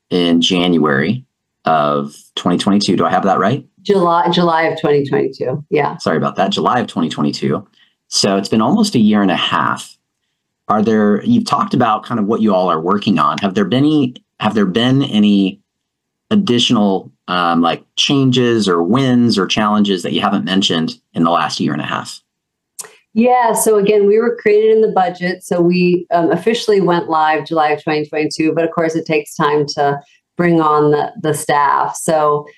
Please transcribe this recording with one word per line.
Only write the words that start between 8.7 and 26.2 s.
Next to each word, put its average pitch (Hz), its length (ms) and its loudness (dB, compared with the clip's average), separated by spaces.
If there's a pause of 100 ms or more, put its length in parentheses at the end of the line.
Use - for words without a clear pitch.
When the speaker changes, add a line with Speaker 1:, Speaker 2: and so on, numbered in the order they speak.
Speaker 1:
a 120 40 2
year 104 220 4
and 92 100 2
a 80 40 0
half. - 600 -4 (720)
Are 107 120 2
there, 104 440 2
you've 120 200 2
talked - 280 -2
about 113 320 0
kind 120 120 -6
of 101 100 -2
what 113 140 0
you 104 140 2
all 92 160 0
are 80 80 0
working 95 400 0
on. 76 200 0
Have 98 160 -2
there 101 100 0
been 123 180 0
any, 147 320 0 (240)
have 107 140 -2
there 104 140 0
been 123 360 0
any 101 560 0 (720)
additional, 104 840 0 (160)
um, 85 340 0
like, 82 220 0 (140)
changes 123 720 0
or 85 120 2
wins 120 560 2
or 92 100 0
challenges 104 560 0
that 67 100 -6
you 85 80 -2
haven't 101 240 -2
mentioned 90 480 -2 (200)
in 85 100 -2
the 82 80 2
last 80 280 -2
year 71 140 -2
and 73 80 -6
a - 40 -8
half? - 360 -10 (920)
Speaker 2:
Yeah. 240 380 2
So 214 260 2
again, 202 300 4
we 214 120 4
were 233 180 0
created 214 340 2
in 220 100 4
the 196 120 0
budget. 180 500 -2
So 175 160 -4
we, 175 540 2
um, 170 180 2